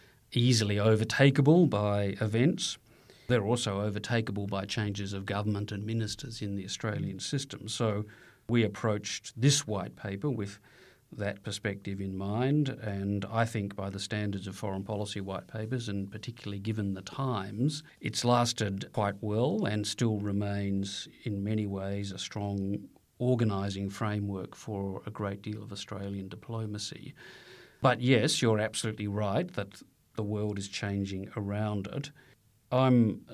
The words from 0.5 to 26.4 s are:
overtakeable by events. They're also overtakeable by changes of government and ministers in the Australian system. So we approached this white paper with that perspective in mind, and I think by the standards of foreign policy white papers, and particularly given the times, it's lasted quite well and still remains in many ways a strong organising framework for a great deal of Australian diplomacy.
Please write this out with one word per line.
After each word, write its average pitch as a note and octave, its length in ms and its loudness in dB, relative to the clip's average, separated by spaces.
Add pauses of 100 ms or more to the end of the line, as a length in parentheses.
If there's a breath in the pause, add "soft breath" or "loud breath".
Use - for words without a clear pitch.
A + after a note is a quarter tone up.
overtakeable C3+ 920 6
by G2+ 500 0
events. A2 560 2 (520 soft breath)
They're A2+ 180 4
also G#2+ 340 0
overtakeable G#2 680 -2
by G2 180 -4
changes G2+ 460 -4
of G2 120 -6
government G2+ 480 -2
and G#2 140 -6
ministers A2+ 560 -4
in G2+ 140 -4
the F#2+ 100 -6
Australian G2+ 540 -4
system. - 480 -6
So G#2+ 360 0 (460 loud breath)
we A#2 140 4
approached G#2 760 -2
this C#3+ 260 4
white F#2+ 300 -4
paper G2+ 320 -4
with G#2+ 300 -4 (520 soft breath)
that G2+ 320 -4
perspective G2 600 -4
in F#2+ 160 -4
mind, B2+ 500 2
and G2+ 640 -2
I A2+ 160 4
think G2+ 280 -2
by G2 140 -4
the G2 100 -6
standards G2+ 480 -4
of G2 100 -8
foreign G2 280 -4
policy G#2 380 -4
white F#2+ 240 -6
papers, A2+ 420 -4
and G2+ 220 -4
particularly G#2 480 -8
given G#2 340 -2
the F#2+ 80 -8
times, A2+ 840 -2 (200 loud breath)
it's - 240 -2
lasted A#2 680 2
quite G2+ 300 2
well B2+ 420 2
and G#2+ 220 0
still A2 320 0
remains G2+ 880 -2 (160)
in G2+ 180 -2
many G#2+ 240 0
ways G2 460 -4
a F2+ 60 -8
strong G2+ 720 -2 (300)
organising G2+ 720 2
framework G2+ 640 -2
for G2 520 -6
a A2 40 -8
great G2+ 320 -6
deal G#2+ 200 -8
of G#2+ 100 -14
Australian G2 560 -8
diplomacy. G#2+ 840 -8 (680 loud breath)